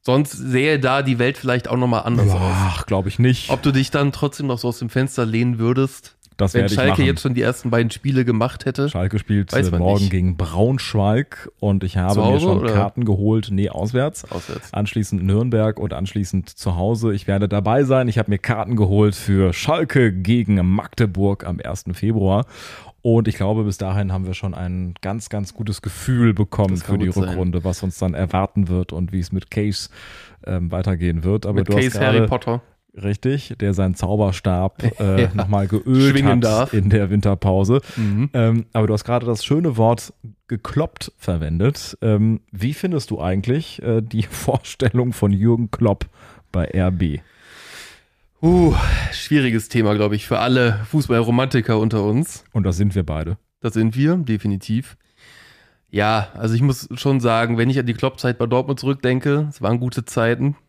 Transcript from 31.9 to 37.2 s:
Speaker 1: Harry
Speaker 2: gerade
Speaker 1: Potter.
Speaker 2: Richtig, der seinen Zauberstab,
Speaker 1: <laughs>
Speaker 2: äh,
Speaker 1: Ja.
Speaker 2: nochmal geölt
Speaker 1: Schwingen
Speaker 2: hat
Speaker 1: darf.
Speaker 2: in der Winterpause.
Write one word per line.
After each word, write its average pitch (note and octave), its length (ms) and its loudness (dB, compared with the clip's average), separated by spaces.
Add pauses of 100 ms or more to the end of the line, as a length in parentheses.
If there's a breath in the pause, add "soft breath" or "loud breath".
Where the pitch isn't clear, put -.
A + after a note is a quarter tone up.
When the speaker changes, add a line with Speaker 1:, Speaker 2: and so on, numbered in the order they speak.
Speaker 1:
Harry C3 200 4
Speaker 2:
gerade A2 100 4
Speaker 1:
Potter. B2 320 -2 (340)
Speaker 2:
Richtig, G#2 640 -4
der G2+ 140 0
seinen F#2 220 0
Zauberstab, F#2+ 880 -2
Speaker 1:
<laughs> A2 180 -2
Speaker 2:
äh, G2 220 2
Speaker 1:
Ja. F2+ 100 0
Speaker 2:
nochmal G2 340 0
geölt C3 480 4
Speaker 1:
Schwingen C3+ 220 4
Speaker 2:
hat A#2 80 2
Speaker 1:
darf. A2 280 0
Speaker 2:
in G2+ 160 2
der G2+ 200 4
Winterpause. G2 720 2 (160 loud breath)